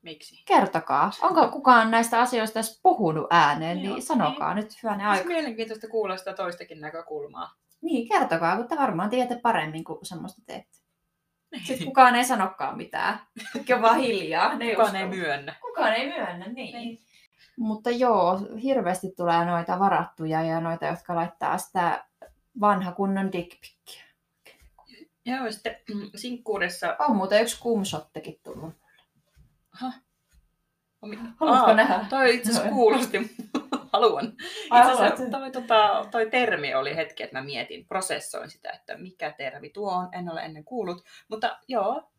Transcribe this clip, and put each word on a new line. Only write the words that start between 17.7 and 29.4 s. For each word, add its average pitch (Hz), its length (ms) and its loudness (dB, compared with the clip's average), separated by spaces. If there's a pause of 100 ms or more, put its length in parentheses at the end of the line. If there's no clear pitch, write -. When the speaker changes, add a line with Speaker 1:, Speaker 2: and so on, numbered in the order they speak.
Speaker 2:
joo, 208 480 4 (240)
hirveästi 196 540 0
tulee 170 280 2
noita 175 340 -2
varattuja 165 640 0
ja 165 180 -2
noita, 165 260 -4
jotka 165 300 -6
laittaa 165 420 -4
sitä - 460 -2 (560)
vanha 196 320 2
kunnon 196 400 -2
dick 175 280 -8
pickiä. - 420 -20 (1200)
Speaker 1:
Joo, 247 280 -4
sitten, - 240 -8 (180)
mm, 202 200 -8
sinkkuudessa 202 840 -4
Speaker 2:
On 277 180 2
muuten 196 260 2
yksi - 180 -4
kumshottekin 190 840 -4
tullut. 156 320 -14 (1000)